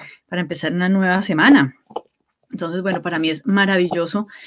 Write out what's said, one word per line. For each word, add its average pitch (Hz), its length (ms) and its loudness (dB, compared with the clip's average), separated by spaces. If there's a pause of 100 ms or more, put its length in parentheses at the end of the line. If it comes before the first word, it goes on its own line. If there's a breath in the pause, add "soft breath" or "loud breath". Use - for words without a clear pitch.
(300 loud breath)
para 180 120 -6
empezar 160 300 -6
una 180 160 -2
nueva 190 340 2
semana. 165 520 4 (760)
Entonces, 175 300 -8
bueno, 180 200 -4
para 170 180 -4
mí 160 100 -2
es 156 160 -6
maravilloso 190 840 0 (200 loud breath)